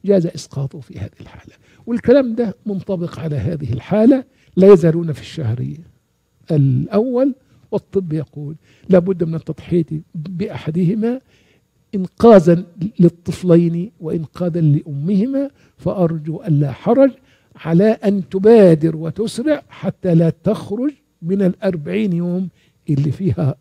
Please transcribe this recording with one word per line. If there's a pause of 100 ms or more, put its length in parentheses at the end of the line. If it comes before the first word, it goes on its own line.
جاز
إسقاطه
في
هذه
الحالة." (320)
والكلام
ده (100)
منطبق
على
هذه
الحالة، (340)
لا
يزالون
في
الشهر (800)
الأول، (360)
والطب
يقول (340)
لا
بد
من
التضحية (300)
بأحدهما (760)
إنقاذا (360)
للطفلين
وإنقاذا
لأمهما، (280)
فأرجو
ألا
حرج (440)
على
أن
تبادر
وتسرع
حتى
لا
تخرج (300)
من
الأربعين
يوم (400)
اللي
فيها